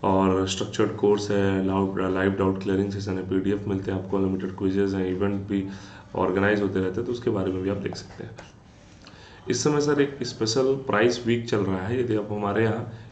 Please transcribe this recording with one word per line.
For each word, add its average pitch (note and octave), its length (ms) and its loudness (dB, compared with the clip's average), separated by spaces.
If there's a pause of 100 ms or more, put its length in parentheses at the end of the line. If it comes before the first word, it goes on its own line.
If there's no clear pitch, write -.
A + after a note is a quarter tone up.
और F#2+ 440 4
structured - 480 -2
course G#2 340 2
है, G2 360 2
लाउ-, F#2+ 320 0
live F#2+ 340 2
डाउट F#2+ 300 0
clearing G2 300 0
session G2 260 -4
है, F#2 120 -6
पीडीएफ़ G2 380 0
मिलते G2 240 -2
हैं F#2+ 120 -2
आपको, - 120 -2
unlimited F#2+ 400 -2
quizzes G2 380 0
हैं, F#2 160 0
event G2 380 -2
भी G2 200 0 (460)
organize G2 480 2
होते F#2+ 180 0
रहते F#2 160 0
हैं, A#2 80 -2
तो B2 80 -4
उसके A#2+ 180 -2
बारे F#2+ 220 0
में F#2 100 -2
भी F#2+ 80 0
आप G2+ 60 0
देख F#2+ 200 -6
सकते - 280 -14
हैं। - 120 -14 (1120)
इस - 160 -2
समय D3 160 4
सर C#3+ 200 4
एक C#3 220 2
special C3 520 0
price A#2+ 520 2
week A#2 220 0
चल A2+ 100 2
रहा F#2+ 200 0
है, A2+ 220 -2
यदि A2 160 0
आप G2+ 160 -2
हमारे G#2 320 2
यहाँ A2+ 280 -2 (200)